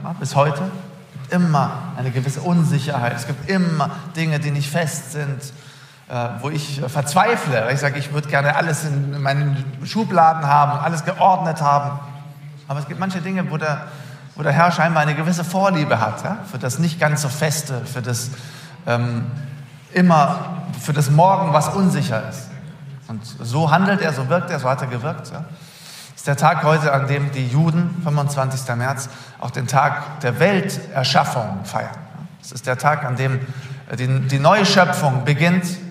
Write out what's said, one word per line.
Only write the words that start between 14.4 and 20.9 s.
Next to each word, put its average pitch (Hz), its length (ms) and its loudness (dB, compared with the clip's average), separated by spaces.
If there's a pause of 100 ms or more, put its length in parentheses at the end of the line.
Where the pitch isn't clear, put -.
der 147 80 2
Herr 165 200 6
scheinbar 165 300 2
eine 151 140 2
gewisse 165 280 0
Vorliebe 160 560 2
hat, 110 240 -2
ja? 202 140 -4 (120)
Für 123 100 -8
das 123 180 -4
nicht 165 220 0
ganz 151 240 2
so 143 40 0
Feste, 135 560 -2
für 120 200 -6
das, 120 260 -4 (560)
ähm, 120 400 0 (680)
immer, 170 680 4 (180)
für - 140 -2